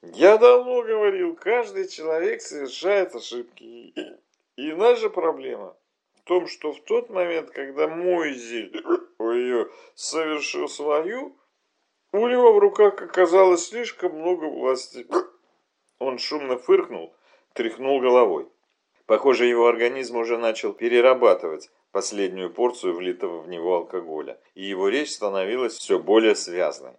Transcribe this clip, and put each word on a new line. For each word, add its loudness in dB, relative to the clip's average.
"Я 6
давно 6
говорил, 0
каждый -4
человек -4
совершает -4
ошибки. -14
И, -20
и -10
наша 2
проблема -6
в -20
том, -2
что -10
в -16
тот -4
момент, -4
когда -6
мой -2
зель, -10
<coughs> -20
ой, -2
совершил -6
свою, -4
у 0
него 6
в 6
руках 4
оказалось 4
слишком -6
много -4
власти". -4
<coughs> -20
Он -4
шумно -6
фыркнул, 0
тряхнул -2
головой. 4
Похоже, 4
его 4
организм 0
уже -2
начал -4
перерабатывать 2
последнюю -4
порцию -2
влитого -8
в -18
него -2
алкоголя, -8
и -16
его -4
речь -4
становилась -4
все -2
более 4
связной. -6